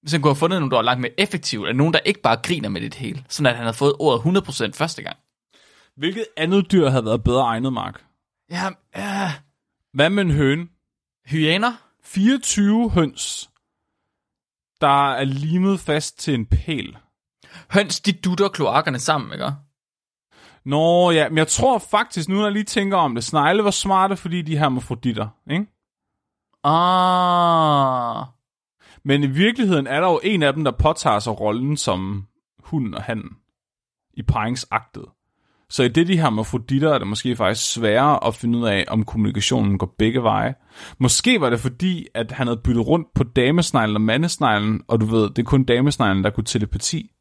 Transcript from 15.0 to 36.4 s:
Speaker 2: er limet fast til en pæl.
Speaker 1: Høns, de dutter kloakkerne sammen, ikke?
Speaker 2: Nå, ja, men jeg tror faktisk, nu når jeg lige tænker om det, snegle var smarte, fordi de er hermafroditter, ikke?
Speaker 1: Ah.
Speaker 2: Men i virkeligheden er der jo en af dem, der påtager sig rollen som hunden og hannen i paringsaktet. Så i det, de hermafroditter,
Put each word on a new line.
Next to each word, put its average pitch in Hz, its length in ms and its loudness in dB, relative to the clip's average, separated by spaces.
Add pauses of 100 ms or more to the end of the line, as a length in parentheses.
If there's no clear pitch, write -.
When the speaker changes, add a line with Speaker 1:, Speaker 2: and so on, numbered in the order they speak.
Speaker 2:
er 127 120 -2
limet 160 560 0
fast - 400 -4
til 151 140 -2
en 113 120 -2
pæl. - 520 -4 (760)
Speaker 1:
Høns, 196 280 0
de 202 100 -2
dutter 185 360 0
kloakkerne 139 520 0
sammen, 151 340 -2
ikke? - 180 -6 (1120)
Speaker 2:
Nå, 170 460 4
ja, 156 180 2
men 156 80 0
jeg 156 100 4
tror 247 320 2
faktisk, 190 500 -2
nu 190 60 0
når 208 80 0
jeg 208 80 0
lige 208 120 -2
tænker 196 340 -2
om 143 180 2
det, 117 80 -4
snegle 160 400 2
var 202 80 2
smarte, 190 460 0
fordi 175 240 -6
de 156 140 -4
er 147 40 0
hermafroditter, 120 680 -2 (240)
ikke? 190 140 -2 (1000)
Speaker 1:
Ah. 165 1600 2 (800)
Speaker 2:
Men 143 180 2
i 139 40 0
virkeligheden 180 600 2
er 139 120 -2
der 180 80 2
jo 170 160 2
en 185 200 2
af 139 100 2
dem, 156 100 -4
der 135 80 2
påtager 127 480 0
sig 107 200 -6
rollen 120 380 -2
som 98 500 -4 (320)
hunden 127 340 -4
og - 100 -8
hannen 110 260 -8 (840)
i 117 100 -12
paringsaktet. - 840 -4 (640)
Så - 140 0
i 120 40 4
det, 156 200 2
de 185 100 2
hermafroditter, 135 760 0